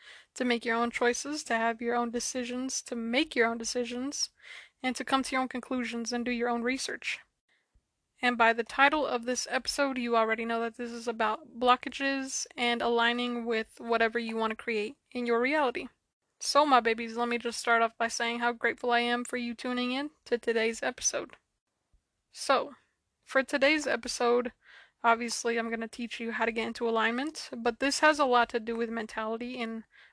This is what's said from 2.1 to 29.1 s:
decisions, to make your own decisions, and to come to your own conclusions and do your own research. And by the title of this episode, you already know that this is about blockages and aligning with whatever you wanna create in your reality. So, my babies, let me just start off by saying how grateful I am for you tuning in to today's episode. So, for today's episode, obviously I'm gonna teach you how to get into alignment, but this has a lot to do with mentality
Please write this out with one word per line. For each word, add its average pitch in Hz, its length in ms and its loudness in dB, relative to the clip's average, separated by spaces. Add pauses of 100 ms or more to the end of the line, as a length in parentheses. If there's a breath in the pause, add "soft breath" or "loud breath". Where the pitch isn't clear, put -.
decisions, 247 720 -4
to - 120 -8
make 233 400 0
your 233 120 4
own 233 100 -2
decisions, 247 720 -4 (540 loud breath)
and 254 140 -2
to - 80 -8
come 269 180 2
to - 100 -6
your 262 80 0
own 262 80 -2
conclusions 233 640 -6
and 240 140 -4
do 247 40 -2
your 240 200 -2
own 233 120 0
research. - 580 -4 (1000)
And 247 160 2
by 233 160 6
the 233 100 -2
title 277 420 4
of 240 200 -2
this 247 240 -2
episode, 262 480 -2
you 240 180 0
already 226 300 2
know 233 140 -2
that 233 180 -6
this 240 120 -8
is 233 160 -10
about 226 520 -2
blockages 262 880 2 (100)
and 240 240 0
aligning 240 640 2
with 220 340 -2
whatever 233 400 0
you 226 160 -4
wanna 220 200 -2
create 220 400 -4 (180)
in 247 140 -4
your 233 140 2
reality. 262 480 0 (520)
So, - 240 4
my 262 160 8
babies, 226 380 -2
let 240 100 0
me 240 80 0
just 233 220 -6
start 233 240 4
off 226 160 2
by 226 100 0
saying 233 300 -2
how 240 140 0
grateful 233 400 -2
I 240 80 4
am 240 240 0
for - 120 -6
you 240 160 -4
tuning 247 400 -4
in 285 180 -4 (140)
to 240 140 -2
today's 226 440 0
episode. - 500 -4 (1000)
So, 277 400 2 (520)
for - 180 0
today's 294 440 2
episode, 240 680 0 (500 loud breath)
obviously 233 560 2
I'm 226 100 -2
gonna 226 180 -4
teach 233 320 -10
you 226 140 -4
how 226 140 0
to 233 60 0
get 226 140 -2
into 233 220 -2
alignment, 233 640 -2
but 233 240 -2
this 269 220 0
has 302 180 6
a 294 60 4
lot 240 260 6
to 240 100 -2
do 226 140 -4
with 233 140 -2
mentality 226 720 -6